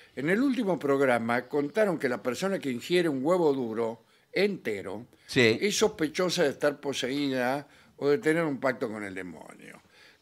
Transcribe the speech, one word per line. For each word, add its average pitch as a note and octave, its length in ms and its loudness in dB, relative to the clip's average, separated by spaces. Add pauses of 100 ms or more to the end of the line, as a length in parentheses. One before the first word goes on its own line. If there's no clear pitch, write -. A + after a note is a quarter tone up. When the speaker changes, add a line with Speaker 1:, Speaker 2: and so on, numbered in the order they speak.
(160)
Speaker 1:
En C3+ 140 -4
el G3+ 120 2
último A3+ 380 0
programa B2+ 640 2
contaron D3+ 560 0
que C#3 100 -2
la A#2+ 140 -4
persona F3+ 340 -2
que C3+ 140 -4
ingiere E3+ 380 0
un C3+ 140 -2
huevo E3 300 4
duro A#2 480 -4 (300)
entero A2+ 760 -2 (220)
Speaker 2:
Sí. A#2 320 6
Speaker 1:
es G3+ 180 0
sospechosa F3+ 640 0
de C#3+ 60 4
estar C#3+ 300 -2
poseída C3+ 880 -2 (300)
o C#3 120 -2
de C#3+ 100 4
tener D#3 240 2
un C#3+ 160 -2
pacto C3 300 -2
con G#2+ 140 -6
el G2 120 -8
demonio. - 680 -14 (400)